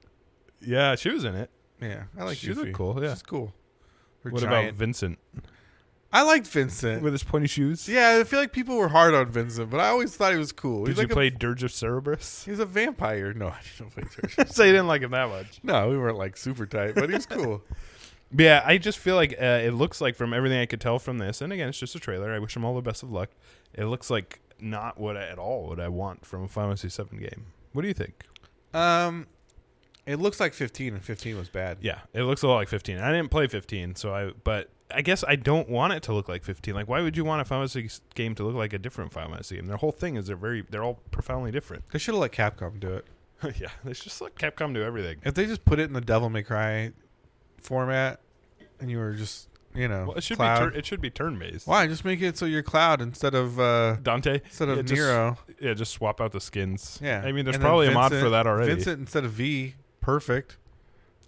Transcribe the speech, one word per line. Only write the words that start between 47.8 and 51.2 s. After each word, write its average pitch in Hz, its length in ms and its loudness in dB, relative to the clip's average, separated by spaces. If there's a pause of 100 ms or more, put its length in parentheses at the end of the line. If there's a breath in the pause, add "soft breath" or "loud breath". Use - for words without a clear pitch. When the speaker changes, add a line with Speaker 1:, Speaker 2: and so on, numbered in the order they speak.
Speaker 2:
and 127 100 -6
you 117 80 -4
were 107 160 -4
just, - 340 -10 (240)
you 123 140 -2
know, 95 220 -2
Speaker 1:
Well, - 80 -6
it 165 80 -6
should 233 120 -6
Speaker 2:
Cloud. 117 220 4
Speaker 1:
be 156 140 2
tur-, 147 80 -6
it 143 60 -6
should 190 140 -6
be 131 100 -4
turn-based. 92 580 -8